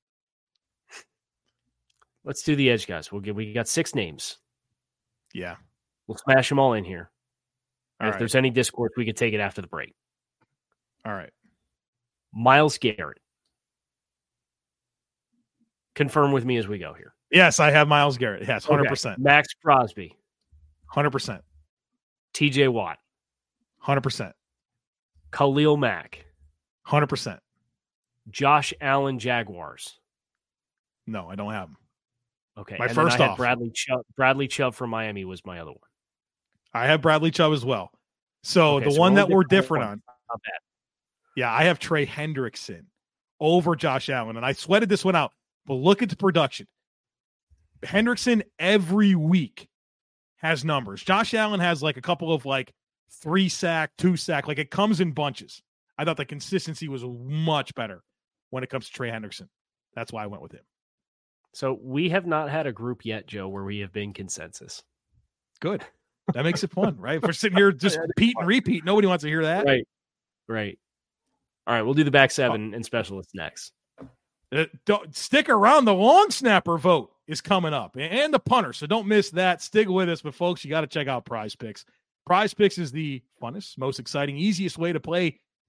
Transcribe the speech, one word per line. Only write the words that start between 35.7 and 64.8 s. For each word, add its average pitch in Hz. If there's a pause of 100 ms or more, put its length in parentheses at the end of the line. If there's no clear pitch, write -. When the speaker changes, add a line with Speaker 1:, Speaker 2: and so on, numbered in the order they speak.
Speaker 1:
one. - (920)
Speaker 2:
I 117
have 156
Bradley 156
Chubb 156
as 135
well. 110 (520)
So 156
Speaker 1:
Okay, 135
Speaker 2:
the 143
Speaker 1:
so 143
Speaker 2:
one 185
Speaker 1:
we're -
Speaker 2:
that 202
Speaker 1:
only 190
Speaker 2:
we're 190
Speaker 1:
different 165
Speaker 2:
different -
Speaker 1:
on 104
Speaker 2:
on. 107 (280)
Speaker 1:
Not 117
bad. 87 (800)
Speaker 2:
Yeah, 123
I 131
have 170
Trey 151
Hendrickson 131 (540)
over 170
Josh 139
Allen, 117
and 117
I 135
sweated 202
this 196
one 185
out, 147 (340)
but 139
look 165
at 226
the 156
production. 160 (1160)
Hendrickson 226 (160)
every 196
week 160 (720)
has 160
numbers. 123
Josh 208
Allen 214
has, 170
like, 147
a 127
couple 165
of, 143
like, 135 (360)
three 185
sack, 165
two 180
sack, 151
like, 147
it 151
comes 202
in 175
bunches. 143 (360)
I 143
thought 160
the 143
consistency 160
was 131
much 139
better 104 (460)
when 127
it 127
comes 127
to -
Trey 123
Hendrickson. 107 (480)
That's 113
why 110
I 104
went 101
with -
him. - (880)
Speaker 1:
So 131
we 135
have 175
not 156
had 156
a 131
group 117
yet, 110
Joe, 98
where 98
we 101
have 98
been 101
consensus. - (760)